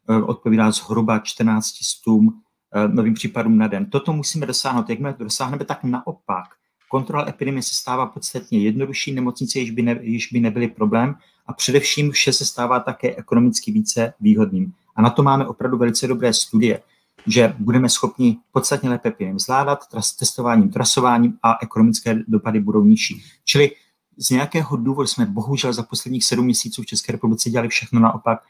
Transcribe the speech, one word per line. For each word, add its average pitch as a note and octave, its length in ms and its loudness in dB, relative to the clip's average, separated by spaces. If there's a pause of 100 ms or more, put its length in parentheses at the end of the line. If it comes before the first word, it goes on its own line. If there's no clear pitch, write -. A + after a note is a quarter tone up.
(100)
eh, A2 120 2
odpovídá A2 500 2
zhruba A2 480 -2
čtrnácti A2 640 -2
stům, A2 580 2 (340)
eh, G#2 120 0
novým A2 260 0
případům A2+ 440 0
na G#2+ 100 4
den. G2+ 220 -6
Toto C#3 240 -2
musíme D3 320 -4
dosáhnout. B2 440 -4
Jakmile B2+ 240 -6
to A#2 100 -12
dosáhneme, B2+ 420 -6
tak - 180 -8
naopak B2 640 -6 (440)
kontrola C#3+ 400 -2
epidemie C3+ 340 -4
se - 120 -6
stává B2+ 300 -4
podstatně - 540 -6
jednodušší, C3+ 520 -2
nemocnice B2+ 480 -4
již A#2 120 -4
by A#2+ 100 -2
ne-, A#2+ 200 0
již A2+ 320 -4
by B2 60 0
nebyly A#2 280 0
problém A2+ 480 0 (320)
a - 60 -14
především C#3+ 580 0
vše - 220 2
se C3+ 120 -2
stává B2 340 0
také - 360 -4
ekonomicky A#2+ 560 2
více A2+ 480 0
výhodným. F#2+ 540 2 (220)
A A2 60 0
na A#2+ 80 6
to D3 140 2
máme C3+ 240 2
opravdu B2 300 -4
velice A#2+ 300 0
dobré A#2+ 260 0
studie, A2 480 0 (460)
že A2+ 320 4
budeme A#2 300 2
schopni A#2+ 480 0 (140)
podstatně C3 380 -2
lépe A#2+ 200 -2
epidemii G2 300 -6
zvládat, C#3 400 0 (140)
tras-, - 260 -6
testováním, A#2 500 2
trasováním A#2+ 720 2
a A2+ 200 2
ekonomické A2+ 640 0
dopady A2 320 0
budou G#2 240 2
nižší. - 400 4 (220)
Čili C#3+ 260 4 (460)
z C3+ 120 -6
nějakého C#3+ 480 -2
důvodu C3+ 300 -2
jsme - 180 0
bohužel A#2 480 -2
za A2+ 100 -6
posledních B2 420 -4
sedm B2 200 2
měsíců A#2+ 360 -2
v G#2 40 -14
České - 260 -6
republice A2 380 -2
dělali A#2 200 -2
všechno A#2 300 0
naopak, A2+ 400 2 (100)